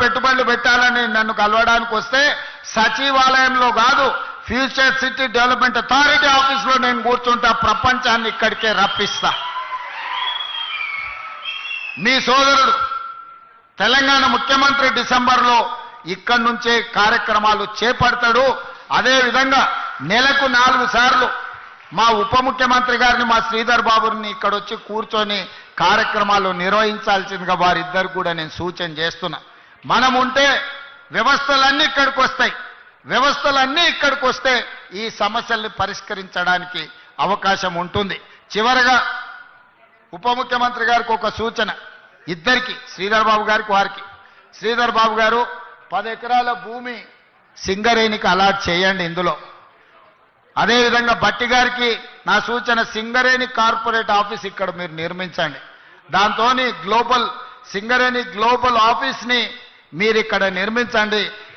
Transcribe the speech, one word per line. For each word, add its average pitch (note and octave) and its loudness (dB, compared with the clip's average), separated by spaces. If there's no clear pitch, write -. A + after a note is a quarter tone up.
పెట్టుబడులు B3+ 2
పెట్టాలని A#3+ 2
నన్ను A3 0
కలవడానికి A3+ 2
వస్తే B3+ 0
సచివాలయంలో C4 2
కాదు, C#4 4
ఫ్యూచర్ C4 0
సిటీ C4 -2
డెవలప్‌మెంట్ B3 2
అథారిటీ C#4+ 2
ఆఫీస్లో C4+ 2
నేను B3 0
కూర్చుంటా. A#3+ 2
ప్రపంచాన్ని A#3 0
ఇక్కడికే A3 -2
రప్పిస్తా. G3 0
మీ B3 2
సోదరుడు C4+ 4
తెలంగాణ C4+ 2
ముఖ్యమంత్రి C4+ 2
డిసెంబర్లో B3 4
ఇక్కడి A#3+ 0
నుంచే A#3 0
కార్యక్రమాలు G#3+ 2
చేపడతాడు. A#3+ 2
అదేవిధంగా B3+ 2
నెలకు C4+ 2
నాలుగు B3+ 4
సార్లు B3+ 4
మా A3 4
ఉప G3+ 0
ముఖ్యమంత్రి B3+ 0
గారిని, A#3+ 2
మా A3+ 4
శ్రీధర్ A3+ 0
బాబుని A3 0
ఇక్కడ G3+ -2
వచ్చి G#3+ -10
కూర్చొని G#3+ -4
కార్యక్రమాలు G3+ 2
నిర్వహించాల్సిందిగా G3 0
వారిద్దరు F3+ 0
కూడా F3 -2
నేను D#3 -8
సూచన F3 -6
చేస్తున్నా. E3 -6
మనం B3 4
ఉంటే C4 2
వ్యవస్థలన్నీ C4+ 2
ఇక్కడికి C4 0
వస్తాయి. A#3+ -2
వ్యవస్థలన్నీ C4+ 2
ఇక్కడికి C4 0
వస్తే B3+ 0
ఈ G3+ -8
సమస్యల్ని A3 -2
పరిష్కరించడానికి F3+ -4
అవకాశం F#3+ 0
ఉంటుంది. F3+ -4
చివరగా B3 4
ఉప F3 -4
ముఖ్యమంత్రి A#3+ -2
గారికి A3+ 0
ఒక A3 -2
సూచన, A3 -2
ఇద్దరికి, A#3 -2
శ్రీధర్ G#3+ 0
బాబు G#3+ 2
గారికి, G#3+ 0
వారికి. G3 0
శ్రీధర్ A3+ 0
బాబు A3+ 2
గారు, A3+ 2
పది G3+ -4
ఎకరాల A#3+ -2
భూమి A#3+ -12
సింగరేణికి G#3+ 0
అలాట్ G3 2
చేయండి. F#3 0
ఇందులో E3+ -2
అదేవిధంగా A#3 2
భట్టి G#3 -2
గారికి A#3+ 0
నా G3 2
సూచన, A#3 -2
సింగరేణి B3 0
కార్పొరేట్ A3+ 0
ఆఫీస్ G#3 0
ఇక్కడ F#3+ -6
మీరు F3 -8
నిర్మించండి. E3 -6
దాంతోని G#3+ 2
గ్లోబల్, A3+ 0
సింగరేణి B3 0
గ్లోబల్ A#3+ 0
ఆఫీస్ని A#3 0
మీరు G#3+ 2
ఇక్కడ G#3 0
నిర్మించండి. G#3 0